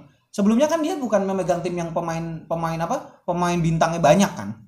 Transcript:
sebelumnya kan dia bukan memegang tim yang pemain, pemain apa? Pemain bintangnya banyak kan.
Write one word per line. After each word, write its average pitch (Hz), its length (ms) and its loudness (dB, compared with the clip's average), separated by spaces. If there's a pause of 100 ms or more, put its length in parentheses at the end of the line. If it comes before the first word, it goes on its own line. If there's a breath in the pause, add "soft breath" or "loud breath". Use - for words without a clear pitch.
(320 soft breath)
sebelumnya 226 400 2
kan 320 80 0
dia 320 160 -2
bukan 208 320 0
memegang 185 320 -2
tim 175 160 -4
yang 170 160 -6
pemain, 165 560 -6
pemain 165 320 -4
apa? 214 480 -6
Pemain 175 320 0
bintangnya 165 400 0
banyak 190 320 6
kan. 101 180 -8 (180)